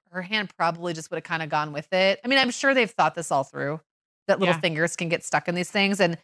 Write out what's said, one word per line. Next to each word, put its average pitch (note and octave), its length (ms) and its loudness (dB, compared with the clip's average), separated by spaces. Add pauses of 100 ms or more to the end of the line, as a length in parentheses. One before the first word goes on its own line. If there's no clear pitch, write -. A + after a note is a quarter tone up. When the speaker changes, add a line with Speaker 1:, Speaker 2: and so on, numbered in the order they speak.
(120)
Speaker 1:
her F3+ 100 -8
hand G3+ 340 -4
probably E3+ 360 -2
just D#3+ 180 -8
would F3 60 -6
have D#3+ 80 -6
kinda D#3+ 240 -4
gone D3+ 240 -2
with D3 200 -10
it. F#3+ 320 2
I A#3+ 40 -6
mean, C4+ 100 4
I'm B3+ 140 2
sure C#4 220 2
they've A#3+ 160 2
thought D#3+ 260 2
this E3 160 -4
all C#3 100 2
through, C#3+ 380 -6 (480)
that F#3+ 100 4
little F3+ 160 4
Speaker 2:
Yeah. D#3+ 60 -4
Speaker 1:
fingers E3 340 0
can F3 140 -4
get E3 160 -2
stuck - 240 -2
in F3 80 0
these F3 140 -4
things. G3 300 2
And E3+ 240 2